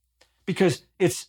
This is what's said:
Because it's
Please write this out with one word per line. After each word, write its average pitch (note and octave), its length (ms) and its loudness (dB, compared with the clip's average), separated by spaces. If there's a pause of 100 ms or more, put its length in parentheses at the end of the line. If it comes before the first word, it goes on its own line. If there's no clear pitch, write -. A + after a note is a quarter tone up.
(440)
Because F#3 380 0 (160)
it's F3 300 -2